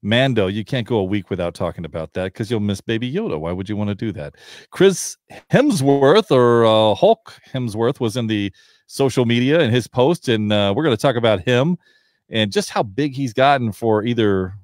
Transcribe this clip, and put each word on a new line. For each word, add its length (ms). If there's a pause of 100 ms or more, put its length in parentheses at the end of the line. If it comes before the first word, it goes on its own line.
Mando, 480
you 160
can't 240
go 80
a 80
week 260
without 240
talking 300
about 300
that 200
'cause 160
you'll 80
miss 220
Baby 320
Yoda. 260
Why 140
would 160
you 80
wanna 180
do 180
that? 220 (360)
Chris 460 (360)
Hemsworth, 800
or, 320
uh, 300
Hulk 440 (140)
Hemsworth, 480
was 160
in 100
the 240 (360)
social 380
media 360
in 100
his 160
post, 420
and, 240
uh, 220
we're 80
gonna 140
talk 200
about 260
him 340 (540)
and 200
just 200
how 120
big 320
he's 200
gotten 380
for 320
either 600